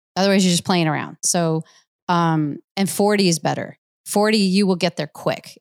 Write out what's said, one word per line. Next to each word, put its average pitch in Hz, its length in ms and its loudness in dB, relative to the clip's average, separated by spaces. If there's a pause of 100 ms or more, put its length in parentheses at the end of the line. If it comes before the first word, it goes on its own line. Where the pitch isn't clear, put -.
(140)
Otherwise, 190 300 4
you're 180 80 4
just 170 120 -2
playing 175 220 2
around. 143 380 -4
So, 160 380 0 (440)
um, 160 520 0 (180)
and 196 120 0
forty 202 400 2
is 165 120 0
better. 139 360 -6 (300)
Forty, 214 320 2
you 196 300 2
will 185 80 0
get 170 200 -2
there 147 120 -8
quick. - 520 -8